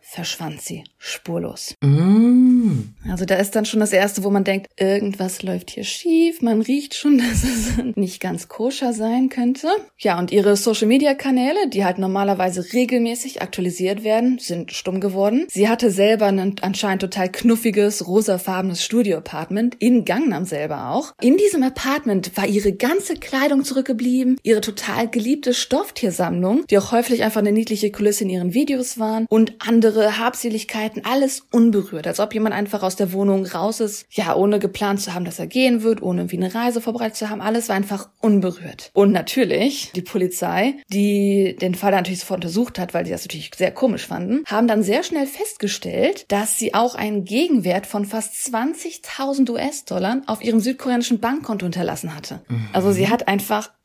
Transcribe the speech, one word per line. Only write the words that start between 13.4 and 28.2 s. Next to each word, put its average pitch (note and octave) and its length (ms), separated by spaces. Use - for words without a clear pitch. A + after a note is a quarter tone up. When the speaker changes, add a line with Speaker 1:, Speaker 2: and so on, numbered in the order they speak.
Speaker 1:
aktualisiert F#3 600
werden, A#3 360
sind E3+ 320
stumm F#3+ 280
geworden. G3+ 500
Sie G#3+ 200
hatte A#3 200
selber G#3 380
ein G3 340
anscheinend F#3+ 400
total F#3 300
knuffiges, G#3 760
rosafarbenes F#3 760
Studio-Apartment G3+ 960
in A#3+ 260
Gangnam F#3+ 400
selber D3 460
auch. B3+ 280
In C4+ 180
diesem G4 260
Apartment C4 760
war G3+ 100
ihre G3+ 260
ganze D#4 420
Kleidung C#4 480
zurückgeblieben, B3+ 800
ihre G#3+ 180
total A3 480
geliebte B3 460
Stofftiersammlung, F#3+ 1120
die G3+ 80
auch G3 140
häufig A#3+ 320
einfach G#3+ 180
eine G#3 100
niedliche G#3+ 400
Kulisse G#3 320